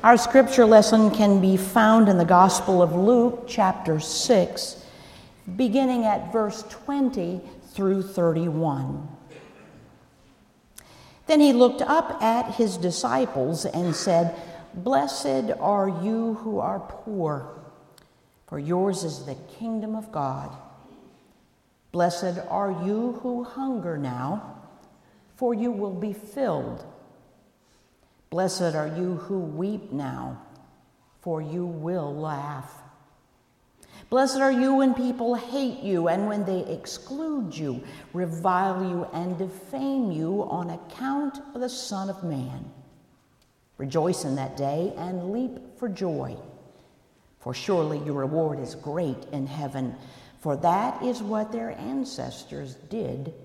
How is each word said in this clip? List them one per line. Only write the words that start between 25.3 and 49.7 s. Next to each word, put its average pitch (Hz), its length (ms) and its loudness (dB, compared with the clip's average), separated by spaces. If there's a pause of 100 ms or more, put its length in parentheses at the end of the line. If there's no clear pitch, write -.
for 240 160 0
you 233 180 -2
will 202 220 -4
be 190 180 -6
filled. 175 720 -6 (1500)
Blessed 175 460 -2
are 151 120 -2
you 175 300 -4
who 196 220 -6
weep 170 520 -6
now, 127 500 -8 (800)
for 160 180 -4
you 165 280 -6
will 160 480 -6
laugh. 147 640 -8 (1300)
Blessed 269 280 2
are 269 140 4
you 262 240 2
when 262 200 4
people 240 400 -2
hate 254 460 -6
you 175 260 0
and 190 200 0
when 208 160 -2
they 185 180 -2
exclude 262 960 -8
you, 135 280 -6 (280)
revile 185 800 -2
you, 175 240 -4
and 175 240 -6
defame 262 720 -4
you 165 380 -4
on 170 220 -4
account 269 720 -6 (120)
of 240 80 -8
the 247 80 -4
Son 196 400 -8
of 185 140 -10
Man. 131 480 -8 (1080)
Rejoice 156 480 -2
in 135 100 -2
that 131 220 -6
day 143 400 -2
and 180 340 -8
leap 247 280 -6 (180)
for 247 100 -6
joy, 156 480 -6 (1040)
for 127 140 -8
surely 156 460 0
your 151 160 -4
reward 147 440 -2
is 120 140 -10
great 147 580 -6
in 139 140 -6
heaven, 135 500 -6 (440)